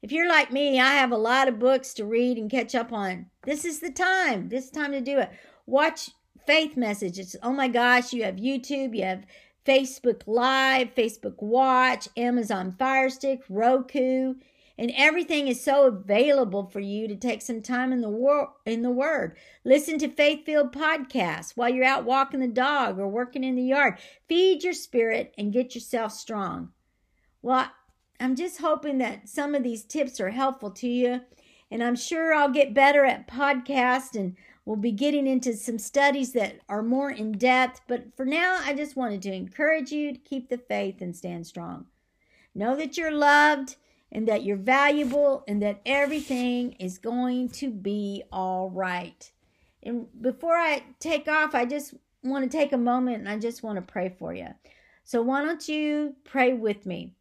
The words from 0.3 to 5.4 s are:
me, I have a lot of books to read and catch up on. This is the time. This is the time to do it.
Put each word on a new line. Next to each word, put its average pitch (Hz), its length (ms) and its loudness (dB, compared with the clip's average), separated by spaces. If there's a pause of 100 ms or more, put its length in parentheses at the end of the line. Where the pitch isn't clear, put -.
me, 269 280 2
I 262 160 4
have 262 160 4
a 240 60 0
lot 247 300 4
of 233 120 -2
books 254 340 2
to 214 120 -6
read 233 320 2
and 214 140 -6
catch 247 240 -2
up 240 160 -2
on. 190 360 -6 (160)
This 285 200 -4
is 330 160 -6
the 339 120 -8
time. 359 580 0
This 254 160 -4
is - 60 -20
the 302 80 -8
time 285 120 -4
to 277 100 -4
do 269 180 0
it. 220 120 -2 (360)